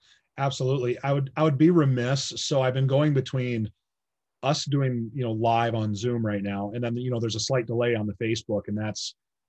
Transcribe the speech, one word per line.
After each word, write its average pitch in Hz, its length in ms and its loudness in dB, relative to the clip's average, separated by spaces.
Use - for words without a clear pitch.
Absolutely. 131 640 -2
I 139 100 0
would, 135 220 -2
I 147 60 -2
would 156 160 4
be 156 140 8
remiss. 135 640 2
So 139 260 0
I've 127 140 2
been 131 100 2
going 143 260 4
between 123 600 -2
us 147 220 0
doing, 131 480 0
you 135 100 -4
know, 117 80 -2
live 117 420 2
on 107 220 0
Zoom 117 280 -2
right 104 200 -2
now. 101 320 -4
And 120 80 -4
then, 117 120 -4
you 127 140 -4
know, 120 100 -2
there's 113 160 -4
a 113 40 -4
slight 127 260 0
delay 120 300 0
on 104 100 -2
the 104 80 -4
Facebook, 113 540 -4
and 104 100 -4
that's 107 380 -6